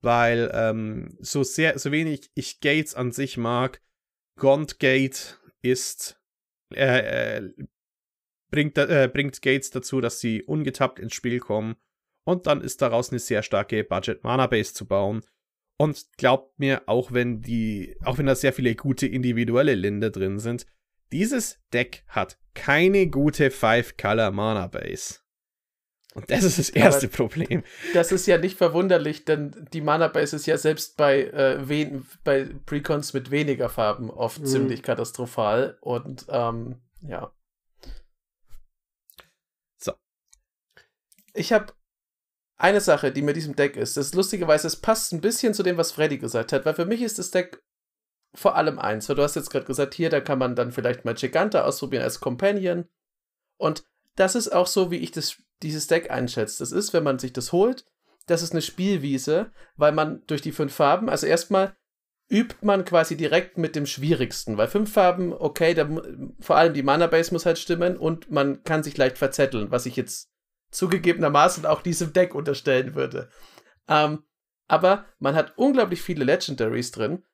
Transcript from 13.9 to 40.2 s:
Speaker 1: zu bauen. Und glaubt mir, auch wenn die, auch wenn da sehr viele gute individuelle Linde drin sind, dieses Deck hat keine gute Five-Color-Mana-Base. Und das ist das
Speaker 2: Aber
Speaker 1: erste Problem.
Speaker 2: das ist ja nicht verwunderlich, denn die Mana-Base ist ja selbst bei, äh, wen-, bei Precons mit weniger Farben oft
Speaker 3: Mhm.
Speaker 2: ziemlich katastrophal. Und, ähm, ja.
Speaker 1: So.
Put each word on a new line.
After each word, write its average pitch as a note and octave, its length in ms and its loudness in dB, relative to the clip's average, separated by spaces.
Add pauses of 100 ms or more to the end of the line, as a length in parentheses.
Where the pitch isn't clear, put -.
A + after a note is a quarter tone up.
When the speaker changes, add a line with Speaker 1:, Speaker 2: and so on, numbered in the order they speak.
Speaker 1:
zu - 120 -12
bauen. G2+ 360 -2 (560)
Und D3 280 -2 (100)
glaubt - 440 2
mir, C3+ 260 0
auch B2 260 0
wenn A#2+ 300 -2
die, A2 640 -4
auch B2 140 -2
wenn D3 80 0
da C3+ 100 4
sehr C3+ 160 2
viele A#2+ 240 0
gute C3+ 300 -2
individuelle B2 680 2
Linde G2+ 380 -2
drin F#2+ 260 -4
sind, A#2 280 -6 (460)
dieses A3+ 480 -2 (120)
Deck A#2+ 360 -4
hat - 300 -4 (160)
keine F3+ 540 4
gute C#3+ 420 2
Five-Color-Mana-Base. G#2+ 1700 -2 (960)
Und - 160 -10
das - 140 2
ist F3+ 140 2
das - 120 -2
Speaker 2:
Aber - 80 0
Speaker 1:
erste C#3 300 4
Problem. C#3+ 540 -4 (300)
Speaker 2:
das E3+ 180 4
ist F#3+ 160 0
ja F3 120 6
nicht F#3 180 -2
verwunderlich, E3 680 2
denn D3 480 -2
die D#3+ 80 -6
Mana-Base D3+ 540 0
ist D3 100 -6
ja D#3+ 100 2
selbst - 400 -2
bei, C#3 280 4
äh, C#3 440 0
wen-, C#3+ 380 -2 (180)
bei C3+ 240 2 (160)
Precons D3 480 -4
mit B2+ 180 -4
weniger C#3 380 0
Farben A2 420 -2
oft A#2 300 -6
Speaker 3:
Mhm. D3 60 -6
Speaker 2:
ziemlich C3+ 360 0
katastrophal. A#2 1000 -2
Und, C3 480 -8
ähm, A#2 500 -4 (220)
ja. - 280 -12 (2500)
Speaker 1:
So. - 140 -8 (1400)